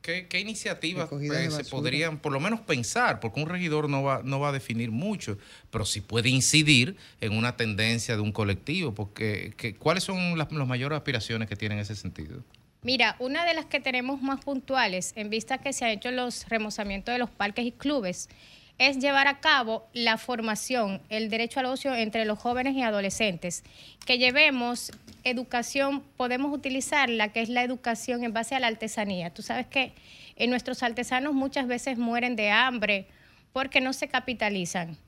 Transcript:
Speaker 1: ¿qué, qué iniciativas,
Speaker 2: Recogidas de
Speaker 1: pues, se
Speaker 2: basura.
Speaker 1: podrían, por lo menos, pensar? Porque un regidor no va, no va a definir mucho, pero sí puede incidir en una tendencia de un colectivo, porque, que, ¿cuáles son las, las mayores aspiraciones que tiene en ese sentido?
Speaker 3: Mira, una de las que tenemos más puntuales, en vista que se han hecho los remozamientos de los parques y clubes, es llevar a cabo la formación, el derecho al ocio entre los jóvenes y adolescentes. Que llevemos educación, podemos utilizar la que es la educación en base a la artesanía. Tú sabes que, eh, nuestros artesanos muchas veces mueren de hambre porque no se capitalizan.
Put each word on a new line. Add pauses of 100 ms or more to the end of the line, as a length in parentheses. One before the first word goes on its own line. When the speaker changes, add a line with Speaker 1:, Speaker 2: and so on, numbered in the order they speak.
Speaker 1:
¿qué,
qué
iniciativas,
Speaker 2:
Recogidas
de
Speaker 1:
pues,
se
Speaker 2:
basura.
Speaker 1:
podrían,
por
lo
menos,
pensar?
Porque
un
regidor
no
va,
no
va
a
definir
mucho, (340)
pero
sí
puede
incidir (240)
en
una
tendencia
de
un
colectivo,
porque,
que,
¿cuáles
son
las,
las
mayores
aspiraciones
que
tiene
en
ese
sentido? (400)
Speaker 3:
Mira,
una
de
las
que
tenemos
más
puntuales,
en
vista
que
se
han
hecho
los
remozamientos
de
los
parques
y
clubes, (500)
es
llevar
a
cabo
la
formación,
el
derecho
al
ocio
entre
los
jóvenes
y
adolescentes. (420)
Que
llevemos (320)
educación, (140)
podemos
utilizar
la
que
es
la
educación
en
base
a
la
artesanía.
Tú
sabes
que, (420)
eh,
nuestros
artesanos
muchas
veces
mueren
de
hambre (460)
porque
no
se
capitalizan. (120)